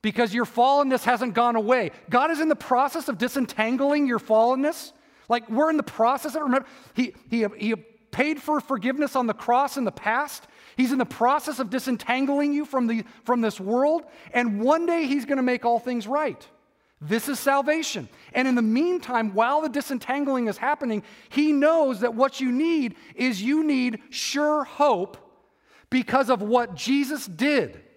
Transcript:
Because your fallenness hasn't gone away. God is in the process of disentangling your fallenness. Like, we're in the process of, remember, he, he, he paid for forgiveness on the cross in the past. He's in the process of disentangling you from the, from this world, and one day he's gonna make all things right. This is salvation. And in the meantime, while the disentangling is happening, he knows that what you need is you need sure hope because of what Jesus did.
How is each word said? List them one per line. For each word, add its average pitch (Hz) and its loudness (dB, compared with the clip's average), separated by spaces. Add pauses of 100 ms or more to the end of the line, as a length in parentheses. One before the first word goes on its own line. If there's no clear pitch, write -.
Because 214 -2
your 240 0
fallenness 262 2
hasn't 240 0
gone 233 2
away. 220 2 (180)
God 254 2
is 311 -2
in 320 2
the 294 2
process 269 0
of 233 -4
disentangling 262 0
your 240 0
fallenness. 254 2 (380)
Like, 233 -2
we're 285 2
in 311 2
the 294 0
process 269 0
of, 311 -2
remember, 262 0 (260)
he, 240 -2 (140)
he, 226 0 (120)
he 220 -2 (360)
paid 294 -2
for 302 0
forgiveness 262 -4
on 247 0
the 214 -2
cross 262 0
in 254 -2
the 196 -2
past. 254 -4 (300)
He's 254 0
in 277 0
the 247 0
process 269 0
of 240 -4
disentangling 269 -2
you 294 -2
from 254 -2
the, 226 -2 (180)
from 240 0
this 214 -2
world, 269 0 (300)
and 240 0
one 311 2
day 339 0
he's 269 0
gonna 269 0
make 247 0
all 233 2
things 240 -6
right. 277 -4 (540)
This 190 -2
is 277 -2
salvation. 277 0 (260)
And 254 2
in 254 2
the 240 4
meantime, 240 0
while 247 2
the 311 -2
disentangling 269 -2
is 196 -4
happening, 262 -2 (240)
he 302 2
knows 285 4
that 233 0
what 269 0
you 262 -2
need 285 0 (200)
is 247 -2
you 294 0
need 254 0
sure 302 -2
hope 220 0 (720)
because 254 0
of 233 2
what 226 0
Jesus 269 -2
did. 226 -2 (160)